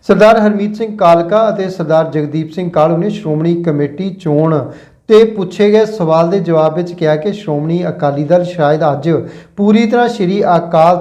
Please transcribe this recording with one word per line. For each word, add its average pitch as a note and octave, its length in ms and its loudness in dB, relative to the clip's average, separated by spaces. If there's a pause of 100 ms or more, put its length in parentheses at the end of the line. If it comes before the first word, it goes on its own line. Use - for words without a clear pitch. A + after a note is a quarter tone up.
ਸਰਦਾਰ G#3+ 320 6
ਹਰਮੀਤ G#3 360 0
ਸਿੰਘ A3 220 -8
ਕਾਲਕਾ E3+ 420 2 (100)
ਅਤੇ F#3+ 200 -4
ਸਰਦਾਰ D#3+ 420 -2
ਜਗਦੀਪ D#3 400 -4
ਸਿੰਘ F3+ 180 -6
ਕਾਲੂ D#3+ 280 0
ਨੇ G3 120 -2
ਸ਼੍ਰੋਮਣੀ E3 440 -2 (100)
ਕਮੇਟੀ D3 480 -4
ਚੋਣ D#3+ 420 0 (560)
'ਤੇ A3 180 8
ਪੁੱਛੇ G3+ 440 -2
ਗਏ G#3+ 160 4
ਸਵਾਲ E3 420 0
ਦੇ G3 100 0
ਜਵਾਬ D#3+ 360 0
ਵਿੱਚ F3 160 -6
ਕਿਹਾ D#3+ 240 -2
ਕਿ D#3 180 -4
ਸ਼੍ਰੋਮਣੀ E3 540 -4
ਅਕਾਲੀ C#3+ 360 -4
ਦਲ F3 200 2
ਸ਼ਾਇਦ D#3 400 0
ਅੱਜ D3 260 -2 (480)
ਪੂਰੀ G#3+ 280 2
ਤਰ੍ਹਾਂ A#3+ 240 0
ਸ਼੍ਰੀ G3 320 -2 (140)
ਅਕਾਲ E3+ 460 2